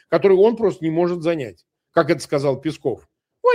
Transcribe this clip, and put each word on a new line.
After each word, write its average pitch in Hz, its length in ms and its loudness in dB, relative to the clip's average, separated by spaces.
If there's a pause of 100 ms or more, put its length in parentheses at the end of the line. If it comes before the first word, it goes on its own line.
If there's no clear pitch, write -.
которые 185 300 2
он 220 180 4
просто 202 260 -2
не 160 80 -4
может 175 320 -2
занять, 147 440 -6 (240)
как 160 180 2
это 160 120 0
сказал 139 380 -2
Песков. 139 480 -8 (360)
В 480 120 0